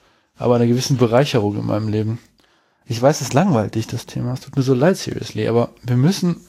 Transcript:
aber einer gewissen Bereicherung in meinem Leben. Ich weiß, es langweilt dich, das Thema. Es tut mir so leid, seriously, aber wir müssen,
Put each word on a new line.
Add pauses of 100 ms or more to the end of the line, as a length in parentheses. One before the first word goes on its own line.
(360)
aber
einer
gewissen
Bereicherung
in
meinem
Leben. (680)
Ich
weiß,
es
langweilt
dich,
das
Thema.
Es
tut
mir
so
leid,
seriously,
aber (120)
wir
müssen,